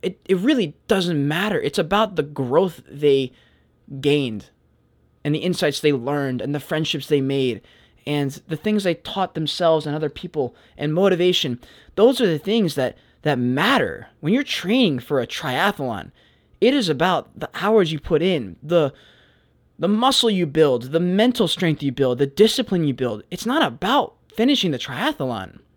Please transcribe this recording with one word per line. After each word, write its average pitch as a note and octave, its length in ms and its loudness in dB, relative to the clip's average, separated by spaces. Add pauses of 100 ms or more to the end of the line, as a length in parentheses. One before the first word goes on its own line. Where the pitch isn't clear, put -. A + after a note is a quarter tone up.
it, - 240 -8
it F#3 120 2
really G#3 380 0 (120)
doesn't E3+ 400 0
matter. F3 340 -2
It's D3 180 -4
about E3+ 360 0
the D#3+ 80 -2
growth C#3+ 680 -2
they C#3 420 2 (680)
gained C#3 480 0 (760)
and D3 80 0
the D#3 60 0
insights D#3+ 400 -2
they D3+ 120 2
learned C3+ 480 -2
and C#3 140 -4
the D3 60 -4
friendships D#3 480 -4
they D3 120 2
made C3+ 400 -2 (460)
and C#3+ 420 -4
the D#3+ 80 -6
things G#3+ 280 -2
they F3+ 100 0
taught F#3 400 -6
themselves D#3+ 540 0
and D3 80 -4
other D#3 140 -4
people C#3+ 460 -6 (220)
and D3+ 160 -4
motivation, F3+ 680 2 (360)
those A#3+ 260 4
are A3+ 60 2
the D#3+ 100 2
things F#3+ 380 0
that, C3 200 -2 (280)
that C#3+ 160 0
matter. C3 680 0 (120)
When D#3 120 -2
you're B3+ 120 2
training F#3 560 0
for C3+ 200 -2
a A2+ 80 -4
triathlon, C3+ 840 -4 (500)
it B3+ 140 6
is A#3+ 120 0
about D#3 500 0
the D3+ 180 -10
hours G3 360 2
you D#3 80 -6
put D#3 220 0
in, C#3 400 -2
the, D#3 320 2 (840)
the E3+ 80 -2
muscle A#3+ 420 2
you F#3+ 160 2
build, C3+ 460 2
the D#3+ 80 2
mental G3 480 2
strength D#3+ 340 -2
you C#3 100 -2
build, B2 280 0
the C#3+ 80 2
discipline G3+ 560 2
you C#3+ 100 0
build. A2+ 380 -4
It's F3+ 160 -8
not C#4+ 160 0
about G3+ 500 -2 (220)
finishing A#3 340 2
the C#3 80 -2
triathlon. B2+ 840 -6 (180)